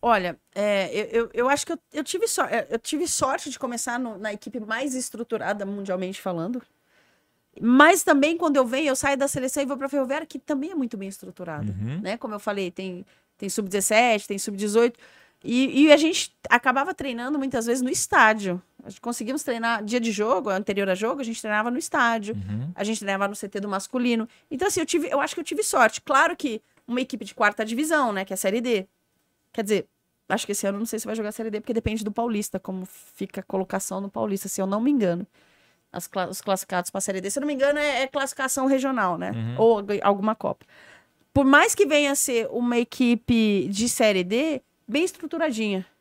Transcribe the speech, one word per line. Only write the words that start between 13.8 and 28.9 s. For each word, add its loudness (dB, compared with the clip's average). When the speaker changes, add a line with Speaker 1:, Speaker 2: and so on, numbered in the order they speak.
Speaker 1:
tem -6
sub-dezoito. 0
E, 4
e 10
a 12
gente 0
acabava 4
treinando -4
muitas -2
vezes 0
no 0
estádio. 4
A -16
gente -20
conseguimos -6
treinar -2
dia 0
de 0
jogo, 0
anterior 0
a 2
jogo, -2
a -4
gente -8
treinava -2
no -2
estádio. 0
Speaker 2:
Uhum. -6
Speaker 1:
A -8
gente -2
treinava -2
no -6
C -10
T -6
do -6
masculino. -2
Então, -2
assim, 0
eu -2
tive, 0
eu 0
acho -4
que -6
eu -6
tive -4
sorte. 4
Claro 2
que -4
uma -2
equipe -6
de -18
quarta 2
divisão, 0
né, -2
que -8
é -4
a -6
Série 0
D. 0